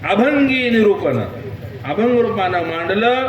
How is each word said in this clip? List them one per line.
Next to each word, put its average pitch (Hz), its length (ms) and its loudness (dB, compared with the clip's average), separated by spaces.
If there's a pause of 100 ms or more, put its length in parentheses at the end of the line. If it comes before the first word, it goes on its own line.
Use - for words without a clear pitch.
अभंगी 262 600 2
निरूपण, 196 480 2 (640)
अभंग 226 340 0
रूपानं 196 440 0
मांडलं 196 680 0